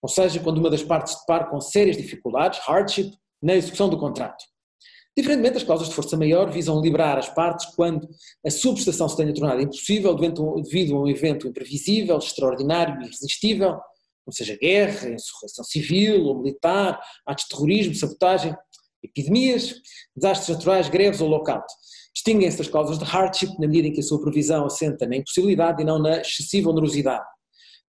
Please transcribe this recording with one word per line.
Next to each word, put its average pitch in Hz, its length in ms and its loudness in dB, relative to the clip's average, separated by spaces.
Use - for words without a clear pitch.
Ou 131 80 -8
seja, 180 320 2
quando 160 160 -2
uma 160 120 2
das 151 140 0
partes 160 320 -2
depara - 300 0
com 143 160 -6
sérias 202 340 2
dificuldades, - 640 -2
hardship, 196 520 0
na 175 140 2
execução 180 320 0
do 165 100 0
contrato. 127 460 -6
Diferentemente, 254 400 2
as - 60 -4
cláusulas 160 260 0
de - 60 -8
força 151 220 -4
maior 160 340 4
visam 156 300 0
liberar 156 360 2
as 131 120 -4
partes 170 360 -2
quando 165 320 0
a 156 60 -2
sua 254 220 0
prestação 165 340 0
se - 80 -4
tenha 151 180 0
tornado 143 280 0
impossível 190 520 0
devido 156 840 0
a 139 60 0
um 143 60 2
evento 143 400 0
imprevisível, 160 720 0
extraordinário 139 840 -2
e 123 40 -12
irresistível, 185 760 -2
como 127 100 -14
seja 104 220 -8
guerra, 165 520 2
insurreição 117 540 -12
civil 185 600 2
ou 131 120 0
militar, 170 640 0
atos 143 200 -6
de - 40 -20
terrorismo, 165 460 0
sabotagem, 165 600 0
epidemias, 240 720 0
desastres 190 400 0
naturais, 175 340 2
greves 190 320 4
ou 160 60 2
lockout. 147 380 0
Distinguem-se 196 440 2
das 151 100 -4
cláusulas 151 320 0
de - 60 -6
hardship 185 540 0
na 156 80 2
medida 151 200 4
em 151 60 -2
que 147 60 -2
a 139 40 -2
sua 151 180 0
previsão 151 440 0
assenta 143 420 -2
na 123 80 -2
impossibilidade 170 680 2
e 156 40 0
não 156 140 2
na 160 220 2
excessiva - 480 -2
onerosidade. 143 560 0